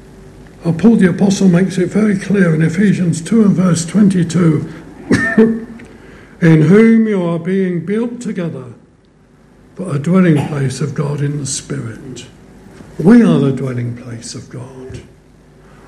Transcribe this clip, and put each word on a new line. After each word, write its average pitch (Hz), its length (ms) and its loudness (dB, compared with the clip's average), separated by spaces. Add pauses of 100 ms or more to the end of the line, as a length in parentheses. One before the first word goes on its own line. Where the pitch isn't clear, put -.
(640)
Well, 165 80 0
Paul 220 240 4
the 185 120 4
Apostle 196 380 2
makes 175 300 2
it 180 120 -2
very 208 280 0
clear 185 360 0
in 156 80 0
Ephesians 170 600 0
two 226 220 0
and 185 120 4
verse 180 300 0
twenty-two, 180 840 0 (420)
<coughs> - 20 -2 (1300)
"In 160 220 6
whom 220 440 6
you 196 140 -2
are 170 180 -2
being 180 460 -2
built 233 340 -6
together 135 540 -8 (1000)
for 185 200 -8
a 143 40 -4
dwelling 170 480 2
place 135 340 -6
of 139 120 -6
God 143 280 -6
in 143 160 -4
the 139 80 -8
Spirit." - 800 -12 (720)
We 220 260 6
are 160 160 2
the 139 140 0
dwelling 120 420 -8
place 113 400 -16
of 120 140 -16
God. 127 500 -16 (880)